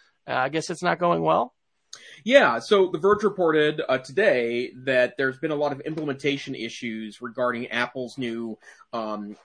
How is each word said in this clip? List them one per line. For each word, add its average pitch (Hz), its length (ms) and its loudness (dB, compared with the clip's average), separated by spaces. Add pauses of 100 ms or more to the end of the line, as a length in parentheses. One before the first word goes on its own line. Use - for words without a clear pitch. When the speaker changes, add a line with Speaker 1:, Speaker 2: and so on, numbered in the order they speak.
(280)
Speaker 1:
Uh, 127 60 -2
I 127 140 0
guess 156 200 -4
it's 175 140 -8
not 170 160 0
going 170 240 2
well? 175 320 2 (680)
Speaker 2:
Yeah, 208 340 6
so 185 320 4
The 170 80 -4
Verge 202 240 4
reported, 156 640 2
uh, 131 100 2
today 127 720 0 (120)
that 127 320 2
there's 131 220 0
been 156 140 -4
a 147 40 -2
lot 147 160 0
of 131 80 -10
implementation 143 760 -4
issues 110 680 -8
regarding 120 460 -4
Apple's 123 500 -6
new, 117 400 -6 (340)
um, 107 520 -8